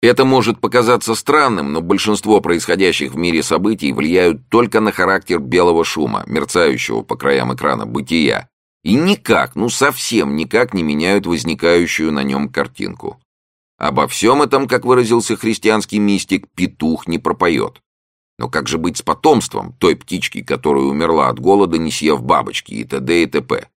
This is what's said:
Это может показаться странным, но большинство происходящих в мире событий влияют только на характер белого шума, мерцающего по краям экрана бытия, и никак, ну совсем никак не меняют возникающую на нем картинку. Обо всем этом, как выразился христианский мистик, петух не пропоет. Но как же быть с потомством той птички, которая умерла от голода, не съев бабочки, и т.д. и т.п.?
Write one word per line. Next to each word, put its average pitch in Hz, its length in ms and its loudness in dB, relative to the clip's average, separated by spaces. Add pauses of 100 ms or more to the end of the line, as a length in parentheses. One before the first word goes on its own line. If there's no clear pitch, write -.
Это 123 220 4
может 127 380 2
показаться 117 540 2
странным, 117 580 0
но 82 80 -2
большинство 104 580 2
происходящих 85 720 0
в 67 40 -8
мире 82 240 0
событий 82 500 0
влияют 85 580 2
только 113 300 2
на 107 120 0
характер 92 480 0
белого 85 440 2
шума, 62 440 -4
мерцающего 71 760 0
по - 140 -8
краям 65 400 -2
экрана 65 320 -4
бытия, 67 600 -2 (360)
и 85 100 0
никак, 131 600 0
ну 107 120 -2
совсем 117 680 -2
никак 98 400 0
не 87 80 -2
меняют 82 420 0
возникающую 85 840 0
на 71 120 -2
нем 69 260 -4
картинку. 65 680 -8 (600)
Обо 71 280 0
всем 135 360 2
этом, 135 240 0
как 123 180 -2
выразился 117 520 2
христианский 107 600 0
мистик, 101 560 0
петух 80 540 -4
не 82 100 -2
пропоет. 78 640 -2 (560)
Но 60 100 -8
как 71 200 -4
же 78 100 -4
быть 80 200 -4
с - 40 -10
потомством - 800 0
той 85 160 4
птички, - 480 -8
которая 69 400 0
умерла 73 460 0
от 62 100 -6
голода, 87 400 2
не 82 100 -2
съев 76 320 0
бабочки, 60 520 -2
и 55 100 -10
т.д. 69 400 0
и - 20 2
т.п.? 65 520 -4